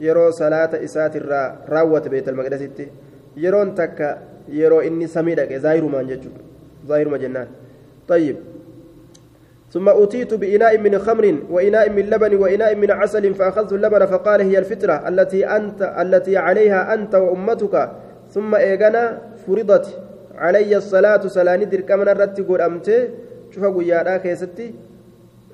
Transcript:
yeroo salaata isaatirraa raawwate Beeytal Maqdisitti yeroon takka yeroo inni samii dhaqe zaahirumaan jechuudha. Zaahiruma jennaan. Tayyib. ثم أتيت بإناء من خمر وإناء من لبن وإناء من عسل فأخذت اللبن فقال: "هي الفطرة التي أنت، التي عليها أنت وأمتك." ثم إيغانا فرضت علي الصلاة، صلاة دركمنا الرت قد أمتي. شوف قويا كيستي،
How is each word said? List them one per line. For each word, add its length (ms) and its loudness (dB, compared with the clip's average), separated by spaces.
yeroo 320 2
salaata 500 0
isaatirraa 640 -4
raawwate 420 0
Beeytal 240 -4
Maqdisitti 540 -8
yeroon 380 0
takka 340 -4
yeroo 320 4
inni 280 -4
samii 280 -2
dhaqe 240 -4
zaahirumaan 480 0
jechuudha. 320 -12
Zaahiruma 300 0
jennaan. 300 -8
Tayyib. 300 0
ثم 160 0
أتيت 460 2
بإناء 440 2
من 200 2
خمر 400 2
وإناء 400 2
من 120 0
لبن 320 2
وإناء 420 2
من 140 2
عسل 440 0
فأخذت 380 -2
اللبن 340 2
فقال: 340 2
"هي 180 2
الفطرة 500 -2
التي 380 0
أنت، 360 -4
التي 540 0
عليها 580 2
أنت 200 -6
وأمتك." 760 0
ثم 240 -4
إيغانا 680 2
فرضت 560 0
علي 420 2
الصلاة، 500 2
صلاة 300 0
دركمنا 560 0
الرت 280 -2
قد 200 -2
أمتي. 480 -2
شوف 140 -10
قويا 520 0
كيستي، 580 -8